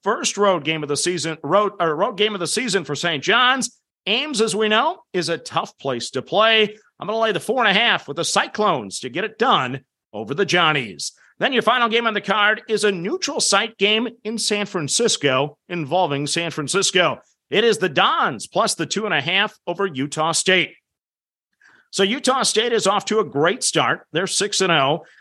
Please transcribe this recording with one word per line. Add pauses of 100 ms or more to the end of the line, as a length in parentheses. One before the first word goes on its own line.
first
road
game
of
the
season,
road,
or
road
game
of
the
season
for
Saint
John's. (260)
Ames,
as
we
know, (100)
is
a
tough
place
to
play. (220)
I'm
gonna
lay
the
four
and
a
half
with
the
Cyclones
to
get
it
done (320)
over
the
Johnnies. (260)
Then
your
final
game
on
the
card
is
a
neutral
site
game (160)
in
San
Francisco (140)
involving
San
Francisco. (280)
It
is
the
Dons
plus
the
two
and
a
half
over
Utah
State. (1160)
So
Utah
State
is
off
to
a
great
start.
They're
six
and
oh. (160)